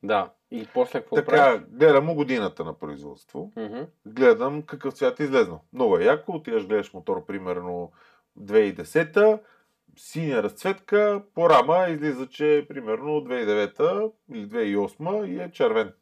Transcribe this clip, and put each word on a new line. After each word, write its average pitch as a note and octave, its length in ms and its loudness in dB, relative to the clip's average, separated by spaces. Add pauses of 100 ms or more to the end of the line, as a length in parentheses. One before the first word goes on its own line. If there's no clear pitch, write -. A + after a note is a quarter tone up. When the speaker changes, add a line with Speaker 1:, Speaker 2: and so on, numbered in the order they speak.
Speaker 1:
Да. G3 280 -2 (200)
И A3 240 -12
после B3+ 260 -2
какво - 160 -4
Speaker 2:
Така, A3 100 0
Speaker 1:
правиш? C3+ 420 6
Speaker 2:
гледам C#3 360 6
му E3 100 -2
годината D3+ 500 -2
на D#2+ 140 -12
производство. D2 760 -14
Speaker 1:
Мгм. A3+ 240 -12 (260)
Speaker 2:
Гледам D3+ 560 2
какъв C#3 320 -10
цвят B2+ 260 -2
е - 20 -2
излезнал. A#2 380 0 (120)
Много A#2 260 2
е E2+ 60 0
яко, G#3+ 280 0
отиваш, E3+ 340 -6
гледаш G#2 280 -4
мотор, F#2 320 -6
примерно, F2+ 680 -8 (440)
две G2+ 180 -12
хиляди A2 140 6
и F#2+ 40 -6
десета, F#3 680 2 (580)
синя D#3 460 -4
разцветка, G3+ 800 -2 (120)
по E3+ 160 4
рама D#3+ 380 4
излиза, D3 380 -4
че, D3 420 0
примерно, C3 520 -4
две B2+ 140 -6
хиляди B2 80 -4
и A2 40 -4
девета D3 640 0 (220)
или A2 140 -10
две G#2+ 120 -8
хиляди G#2+ 140 -2
и G2+ 40 0
осма E3 500 -4
и F#3 140 -8
е F3+ 100 -10
червен. A3 520 0